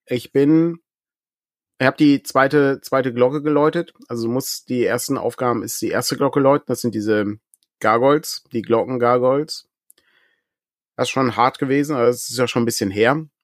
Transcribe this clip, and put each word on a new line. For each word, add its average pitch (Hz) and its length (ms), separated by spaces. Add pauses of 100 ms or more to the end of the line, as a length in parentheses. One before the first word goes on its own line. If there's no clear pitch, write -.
ich - 280
bin, 160 460 (1000)
ich 131 80
hab 131 80
die 143 260
zweite, 139 600
zweite 131 320
Glocke 131 280
geläutet. 151 520 (160)
Also 117 180
du 117 60
musst - 340
die 123 160
ersten 123 340
Aufgaben, 120 460
ist - 180
die 113 60
erste 123 300
Glocke 143 240
läuten. 139 260
Das 123 140
sind 117 120
diese 104 440 (420)
Gargoyles, 127 720
die 113 100
Glockengargoyles. 123 1040 (1300)
Das 123 100
ist - 40
schon 127 260
hart 123 220
gewesen, 143 360
aber 120 120
das 123 220
ist 120 80
ja 127 80
schon 120 180
ein - 20
bisschen 110 260
her. 123 340 (180)